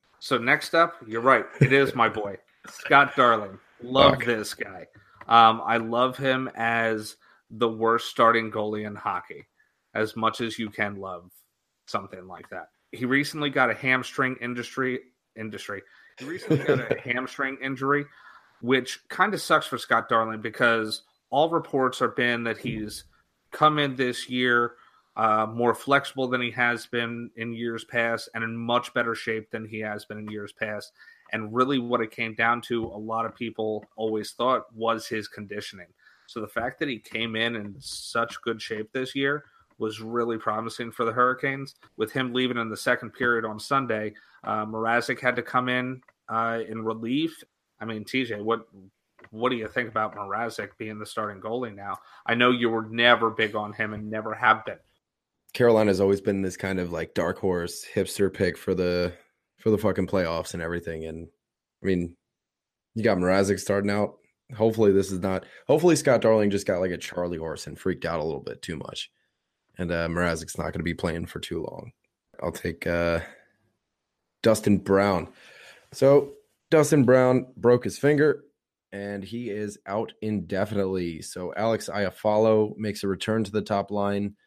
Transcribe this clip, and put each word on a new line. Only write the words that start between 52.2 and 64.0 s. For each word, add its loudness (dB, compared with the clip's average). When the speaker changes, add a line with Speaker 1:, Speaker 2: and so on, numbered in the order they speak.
Speaker 1:
I 2
know 6
you 2
were -2
never 4
big -2
on -6
him -6
and -8
never -6
have 4
been. -10
Speaker 2:
Carolina's 6
always 4
been 0
this -4
kind -4
of, -4
like, -6
dark -2
horse -2
hipster 0
pick 0
for -2
the, 0
for 0
the 6
fucking 0
playoffs -2
and -6
everything. -6
And, -10
I -4
mean, 0
you -4
got 4
Mrazek 4
starting 0
out. -2